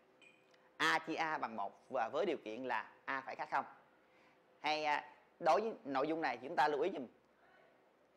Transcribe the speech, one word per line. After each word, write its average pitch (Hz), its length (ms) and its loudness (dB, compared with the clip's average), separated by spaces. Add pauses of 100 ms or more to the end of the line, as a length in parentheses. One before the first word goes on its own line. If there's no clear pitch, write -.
(760)
A 160 220 4
chia 160 160 -4
A 156 240 0
bằng 120 180 -4
một 101 340 -6
và 120 220 0
với 156 140 2
điều 156 100 2
kiện 110 280 -8
là 113 260 -4 (140)
A 135 160 -4
phải 117 160 -10
khác - 140 -6
không. 139 140 0 (960)
Hay, 151 240 0
à, 147 200 2 (360)
đối 170 200 6
với 220 120 -2 (120)
nội 135 240 2
dung 165 120 0
này 131 220 0
chúng 151 140 -8
ta 156 120 6
lưu 147 120 2
ý 175 140 2
dùm. 139 120 -6 (1120)